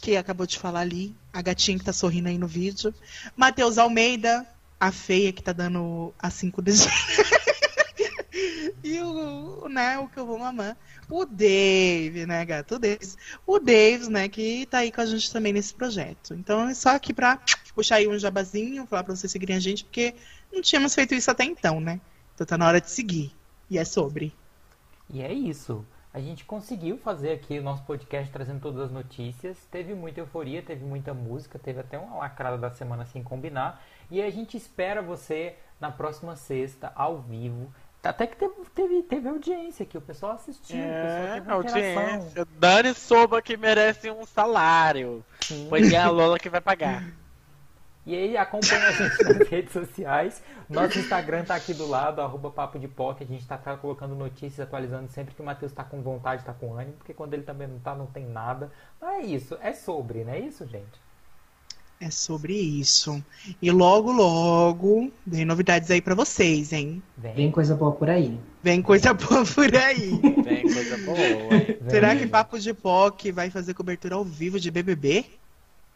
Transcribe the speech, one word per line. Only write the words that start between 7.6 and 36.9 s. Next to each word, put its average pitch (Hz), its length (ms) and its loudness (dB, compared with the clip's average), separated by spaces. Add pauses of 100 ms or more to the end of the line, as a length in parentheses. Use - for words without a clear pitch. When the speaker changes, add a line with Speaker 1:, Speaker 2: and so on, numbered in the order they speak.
Speaker 1:
E 311 160 -4
o, 311 680 -8
o, - 40 -10
né, 262 300 -2
o 269 80 -8
que - 100 -18
eu 254 80 -8
vou 226 140 -6
mamar. 233 360 -6 (340)
O 339 160 -2
Dave, 185 1000 4
né, 170 200 -2
gato? 160 300 -6
O 262 40 -6
Davis. 208 380 -4 (280)
O 392 140 4
Davis, 233 480 6
né, 202 220 -2
que 226 360 -4
tá 262 140 -2
aí 233 120 0
com 233 100 -4
a 233 40 -2
gente 220 260 -4
também 214 220 -2
nesse 202 200 -4
projeto. 185 600 -8
Então, 208 340 -2
é 262 60 -4
só 254 160 2
aqui 269 240 2
pra 254 260 2 (340)
puxar 214 220 2
aí 214 120 6
um 208 120 -2
jabazinho, 208 680 -4
falar 185 160 -4
pra 185 120 -8
vocês 185 160 -8
seguirem 185 240 -4
a 190 40 0
gente, 190 240 -4
porque 240 300 -4 (380)
não 381 100 -4
tínhamos 285 340 2
feito 269 200 2
isso 254 160 0
até 247 120 0
então, 185 360 -2
né? 165 200 -6 (360)
Então 170 100 -6
tá 165 120 -2
na 170 100 4
hora 170 140 6
de - 100 -8
seguir. 165 400 -4 (380)
E 185 80 -2
é 160 80 -2
sobre. 151 480 -4 (760)
Speaker 2:
E 131 120 -10
é 139 100 -10
isso. 151 540 -8 (280)
A 135 60 -12
gente 156 260 -12
conseguiu 208 520 -10
fazer 160 340 -6
aqui 147 280 -8
o 139 40 -8
nosso 139 200 -8
podcast 139 480 -10
trazendo 135 280 -10
todas 135 220 -10
as 131 100 -8
notícias. 131 640 -12 (160)
Teve 180 220 -10
muita 165 260 -12
euforia, 160 440 -10
teve 147 200 -14
muita 139 300 -10
música, 123 460 -12
teve 127 200 -10
até 127 180 -14
uma 185 200 -14
lacrada 127 400 -8
da 120 140 -8
semana 120 340 -10
sem 123 180 -14
combinar. 135 580 -8 (280)
E 185 120 -4
a 208 100 -6
gente 220 260 -12
espera 202 440 -6
você 170 540 -8 (240)
na 147 120 -10
próxima 156 440 -10
sexta, 135 600 -8